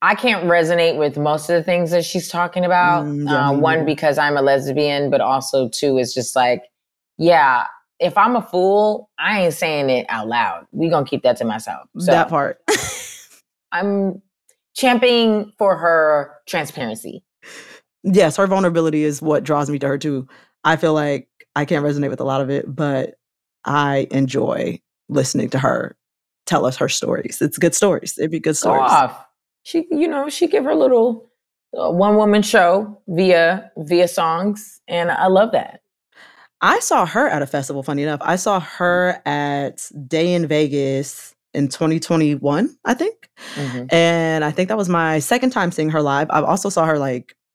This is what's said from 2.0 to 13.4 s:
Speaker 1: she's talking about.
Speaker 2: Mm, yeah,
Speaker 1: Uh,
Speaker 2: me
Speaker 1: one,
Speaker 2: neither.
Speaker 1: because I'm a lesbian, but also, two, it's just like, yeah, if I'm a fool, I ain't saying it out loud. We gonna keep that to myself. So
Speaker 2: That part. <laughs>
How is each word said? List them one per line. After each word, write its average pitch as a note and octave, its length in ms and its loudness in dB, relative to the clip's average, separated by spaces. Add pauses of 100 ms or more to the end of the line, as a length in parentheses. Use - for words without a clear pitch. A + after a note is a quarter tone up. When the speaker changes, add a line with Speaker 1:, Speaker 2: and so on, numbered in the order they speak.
Speaker 1:
she's F3 220 -6
talking F3 380 -2
about. F3 400 2
Speaker 2:
Mm, D3 240 -4
yeah, D3 200 2
Speaker 1:
Uh, C#3 40 2
Speaker 2:
me C#3 60 0
Speaker 1:
one, D#3+ 160 2
Speaker 2:
neither. D#3+ 100 0
Speaker 1:
because D3 320 0
I'm D3 200 0
a C#3 40 2
lesbian, C#3 680 0
but C3+ 120 2
also, C3 480 -2
two, C#3 280 -2
it's B2 160 -2
just - 220 -6
like, B2 280 0 (540)
yeah, D3 480 4 (340)
if F3 180 0
I'm A3+ 180 4
a A3 60 0
fool, G3+ 760 2
I G3 280 -2
ain't D#3+ 80 2
saying D3+ 360 -2
it B2 200 0
out A2+ 180 -6
loud. G#2 440 -2
We E3 180 -2
gonna D3+ 160 2
keep - 180 -6
that B2 140 2
to A#2+ 80 -4
myself. G#2+ 420 -8 (100)
So F3 140 0
Speaker 2:
That D#3+ 180 4
part. D3 380 -2
<laughs> - 1040 -8